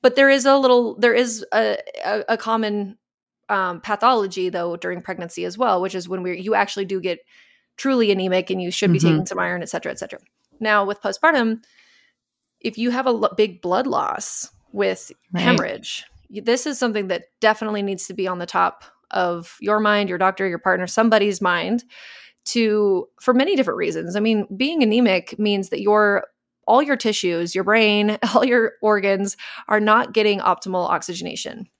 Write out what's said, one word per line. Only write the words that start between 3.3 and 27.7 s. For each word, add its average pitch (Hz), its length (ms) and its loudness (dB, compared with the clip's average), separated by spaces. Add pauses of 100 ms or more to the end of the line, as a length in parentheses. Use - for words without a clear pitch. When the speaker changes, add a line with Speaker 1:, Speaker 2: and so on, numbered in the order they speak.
Speaker 1:
um, 185 320 -4
pathology 202 680 0
though 175 280 -4
during 180 260 -8
pregnancy 175 420 -10
as 180 140 -8
well, 202 240 2
which 190 120 -4
is 180 140 -8
when 185 140 -6
we're, 180 100 -6
you 185 220 -4
actually 202 320 0
do 190 160 -6
get 175 160 -4 (580)
truly 247 340 2
anemic 185 380 0
and 185 140 -4
you 180 80 -4
should - 220 2
be 160 60 4
Speaker 2:
Mm-hmm. 160 100 4
Speaker 1:
taking 165 180 4
some 185 120 -8
iron, 175 220 -2
et 165 80 -8
cetera, - 240 -6
et - 60 -10
cetera. - 220 -12 (380)
Now 214 280 2
with 202 160 -6
postpartum, 226 600 0 (960)
if 220 180 -8
you 240 120 0
have 254 160 -2
a 254 40 2
lo-, 220 260 0
big 208 240 0
blood 185 260 0
loss - 640 -4 (240)
with 196 400 -4 (200)
Speaker 2:
Right. 180 100 -2
Speaker 1:
hemorrhage, - 640 0 (260)
y-, 202 140 -12
this 240 220 0
is 285 120 -6
something 214 300 -2
that 180 160 -4 (160)
definitely 214 420 0
needs 196 260 -6
to 185 60 -12
be 185 120 -2
on 180 120 -4
the 175 80 -8
top 180 380 -2 (260)
of 175 500 -4
your 214 180 0
mind, 208 300 2
your 180 100 -4
doctor, 190 300 0
your 170 100 -4
partner, 180 280 0
somebody's 208 540 2
mind 185 440 -2 (600)
to, 208 640 2 (120)
for 254 140 2
many 302 220 4
different 262 220 0
reasons. 170 380 -4
I 208 40 -2
mean, 214 260 0 (100)
being 285 260 0
anemic 214 560 2
means 202 300 0
that - 120 -6
your, 208 460 2 (400)
all 247 160 6
your 285 140 0
tissues, 175 580 -2
your 185 100 -2
brain, 208 640 2